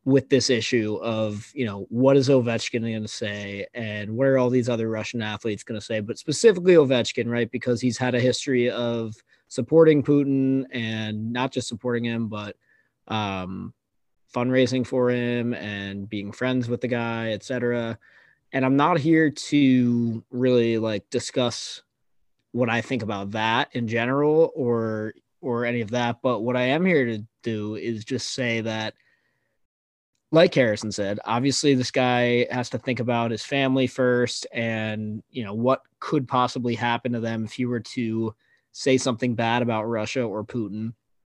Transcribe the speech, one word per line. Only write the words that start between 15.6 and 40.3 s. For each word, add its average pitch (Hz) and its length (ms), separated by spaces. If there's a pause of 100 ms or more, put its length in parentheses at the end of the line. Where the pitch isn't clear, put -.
being 101 240
friends 127 360
with 117 120
the 127 80
guy, 117 420
et 104 140
cetera. 120 520 (560)
And 131 120
I'm 135 120
not 165 220
here 160 320
to 120 1000
really, 123 460
like, 110 320
discuss - 760 (680)
what 120 180
I 113 120
think 113 240
about 101 260
that 113 420
in 120 140
general 139 680
or, 113 580 (260)
or 120 240
any 120 180
of 104 100
that. 120 280
But 123 200
what 120 160
I 123 60
am 143 220
here 156 220
to 110 180 (200)
do 107 320
is 107 280
just - 280
say 117 300
that, 110 320 (1400)
like 175 200
Harrison 110 380
said, 101 340
obviously 131 500
this 127 180
guy 123 580
has 123 200
to 123 80
think 120 200
about 117 320
his 110 140
family 135 420
first 123 640
and, 110 800
you 123 140
know, 101 100
what 120 280 (180)
could 139 260
possibly 123 480
happen 120 380
to 120 80
them 113 240
if 104 80
he 123 140
were 120 120
to 113 560 (380)
say 131 260
something 123 380
bad 117 260
about 113 220
Russia 113 380
or 107 220